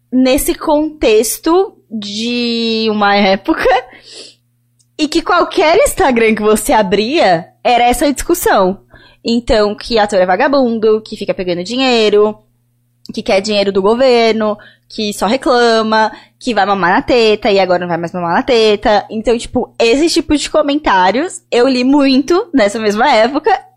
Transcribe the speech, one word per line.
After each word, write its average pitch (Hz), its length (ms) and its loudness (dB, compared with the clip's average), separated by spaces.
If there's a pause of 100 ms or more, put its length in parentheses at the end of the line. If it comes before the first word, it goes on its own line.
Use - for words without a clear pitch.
(120)
nesse 262 420 0
contexto 302 1200 0 (140)
de 226 1000 -4
uma 208 260 0
época 202 480 0 (1300)
e 302 100 -2
que 320 140 -2
qualquer 349 560 0
Instagram 254 560 2
que 214 80 -6
você 214 300 2
abria 208 760 0 (160)
era 240 200 2
essa 247 280 0
discussão. 247 720 0 (420)
Então, 233 500 0
que 220 240 -4
ator 208 200 0
é 185 80 2
vagabundo, 226 760 2
que 214 140 -16
fica - 180 -4
pegando 180 280 -4
dinheiro, 214 760 0 (760)
que - 80 -10
quer 202 180 0
dinheiro 202 320 -2
do 190 100 -2
governo, 226 760 2 (320)
que 208 240 -8
só 202 140 -4
reclama, 226 840 0 (280)
que - 160 -6
vai 196 100 2
mamar 190 300 0
na 233 80 0
teta 226 480 0
e 196 100 2
agora 180 200 0
não 180 80 -8
vai 165 100 -4
mais 170 140 -8
mamar 175 220 -4
na 226 80 0
teta. 220 680 0
Então, 220 260 -2
tipo, - 420 -6
esse 277 300 2
tipo 311 280 -2
de - 140 -4
comentários 285 1000 0
eu 240 180 2
li 247 160 0
muito 277 680 2
nessa 214 240 0
mesma 220 340 0
época 240 380 0 (260)